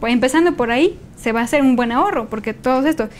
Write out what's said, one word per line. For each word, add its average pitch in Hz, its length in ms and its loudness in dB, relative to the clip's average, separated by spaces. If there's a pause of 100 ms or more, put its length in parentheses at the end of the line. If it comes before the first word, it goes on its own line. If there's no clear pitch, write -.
Pues 233 120 -2
empezando 285 420 2
por 240 180 -2
ahí, 330 260 0 (180)
se - 160 -4
va 233 80 0
a 240 40 0
hacer 285 180 2
un 262 140 4
buen 233 160 0
ahorro, 294 360 0
porque 214 240 -6
todo 262 340 0
esto. 226 220 -2 (120)